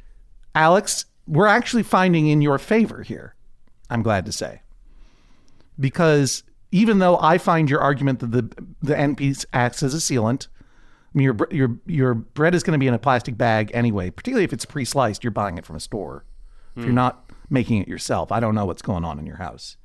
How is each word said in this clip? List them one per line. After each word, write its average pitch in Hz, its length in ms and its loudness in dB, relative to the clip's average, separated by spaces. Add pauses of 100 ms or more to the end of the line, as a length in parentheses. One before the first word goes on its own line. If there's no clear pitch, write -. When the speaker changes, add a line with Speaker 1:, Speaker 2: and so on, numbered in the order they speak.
(540)
Speaker 1:
Alex, 165 500 4 (240)
we're 160 180 4
actually 226 380 2
finding 180 420 4
in 151 160 4
your 143 160 2
favor - 460 0
here, - 320 -14 (520)
I'm 117 140 -2
glad 98 240 0
to 101 60 -10
say. - 300 -8 (1160)
Because 143 640 2 (300)
even 214 260 4
though 180 220 4
I 165 180 4
find 160 320 2
your 147 100 2
argument 139 380 0
that 120 140 -6
the, 117 180 0 (320)
the 147 160 0
end 143 180 0
piece 139 360 -4
acts 123 320 -2
as 131 100 -2
a 160 40 -4
sealant, 127 500 -2 (680)
I - 40 0
mean, 135 60 6
your 135 100 4
br-, 147 200 -2
your, 131 320 0
your 131 280 0
bread 151 420 0
is 160 80 0
gonna 160 140 2
be 131 100 2
in 120 60 2
a 113 40 0
plastic 123 400 -2
bag 110 360 0
anyway, 104 360 -2
particularly 247 340 -2
if 135 80 -4
it's - 120 -6
pre-sliced, 123 580 -2
you're 120 80 -4
buying 101 280 -4
it 82 60 -14
from 80 120 -14
a 76 40 -12
store. 76 440 -10 (520)
If 117 60 -10
you're 120 80 -2
Speaker 2:
Hmm. 123 60 2
Speaker 1:
not 123 340 -2 (180)
making 117 340 0
it - 60 -12
yourself, 87 420 -4
I 104 80 0
don't 110 160 0
know 104 100 0
what's 85 180 -6
going 90 220 -4
on 76 140 -8
in 76 80 -12
your 76 120 -14
house. 67 460 -14